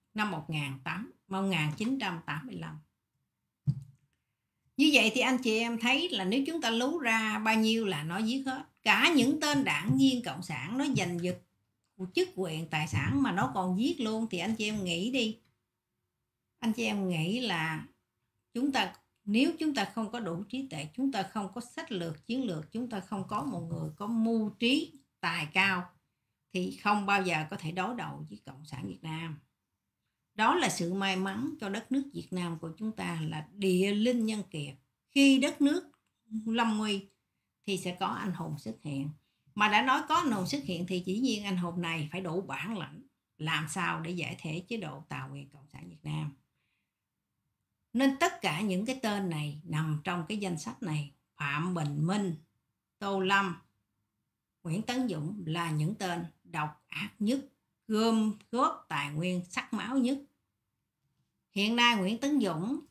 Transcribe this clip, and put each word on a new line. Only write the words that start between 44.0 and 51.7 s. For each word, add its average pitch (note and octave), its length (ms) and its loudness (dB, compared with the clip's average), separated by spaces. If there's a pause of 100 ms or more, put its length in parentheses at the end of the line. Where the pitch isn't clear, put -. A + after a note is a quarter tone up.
để D#3+ 100 -6
giải F3 280 -6
thể E3 300 -6
chế A#3 80 -6
độ D3+ 320 -8
tà C3+ 240 -8
quyền C#3 160 -14
Cộng C#3+ 200 -20
sản - 200 -16
Việt D#3+ 160 -20
Nam. D3+ 280 -4 (1600)
Nên C4+ 280 4
tất F#4 200 2
cả E3 200 0
những G3+ 260 0
cái C4 160 -2
tên G3+ 280 0
này D3+ 340 -4
nằm D#3 400 0
trong F3+ 240 -2
cái G#3+ 100 -4
danh F3+ 200 -2
sách - 240 -10
này, D3+ 300 -2 (240)
Phạm D3+ 380 -2